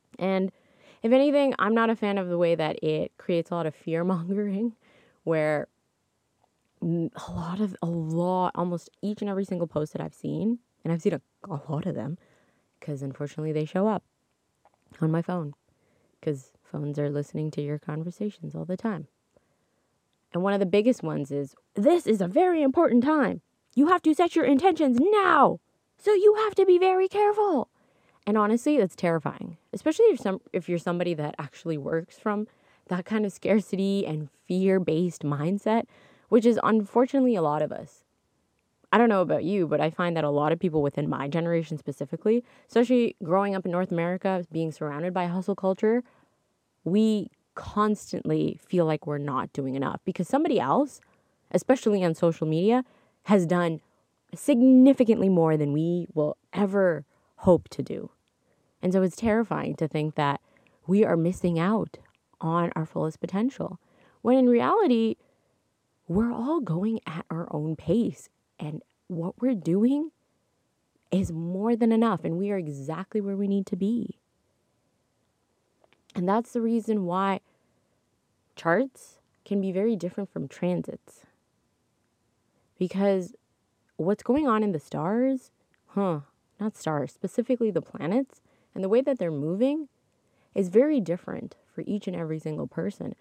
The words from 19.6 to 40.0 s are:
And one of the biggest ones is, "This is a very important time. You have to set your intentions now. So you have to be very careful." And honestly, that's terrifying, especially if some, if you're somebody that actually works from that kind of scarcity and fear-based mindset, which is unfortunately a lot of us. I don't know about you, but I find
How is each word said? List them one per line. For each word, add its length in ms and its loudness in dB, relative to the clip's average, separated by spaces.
And 100 -2
one 100 0
of 80 0
the 60 0
biggest 360 2
ones 280 -4
is, 240 -6
"This 320 2
is 140 2
a 80 -2
very 340 2
important 420 4
time. 380 0
You 140 4
have 140 2
to 120 4
set 220 2
your 80 2
intentions 560 4
now. 600 4
So 140 2
you 220 6
have 220 -2
to 100 4
be 120 8
very 300 4
careful." 600 0
And 100 2
honestly, 400 2
that's 200 2
terrifying, 600 -2
especially 340 2
if 140 4
some, 200 -2
if 160 -4
you're 100 -2
somebody 360 -2
that 240 -6
actually 400 -8
works 400 -6
from 300 -4
that 160 -4
kind 200 -2
of 80 -4
scarcity 720 0
and 240 -6
fear-based 760 0
mindset, 600 -2
which 160 4
is 180 4
unfortunately 760 2
a 60 0
lot 200 0
of 80 -4
us. 340 -14
I 60 6
don't 100 6
know 120 4
about 240 0
you, 220 0
but 140 0
I 100 0
find 260 -2